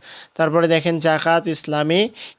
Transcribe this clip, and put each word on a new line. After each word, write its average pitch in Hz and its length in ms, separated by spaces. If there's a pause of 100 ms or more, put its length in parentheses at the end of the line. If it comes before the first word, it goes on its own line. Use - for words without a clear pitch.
(340)
তারপরে 165 340
দেখেন 165 300
জাকাত 160 480
ইসলামে 156 640 (300)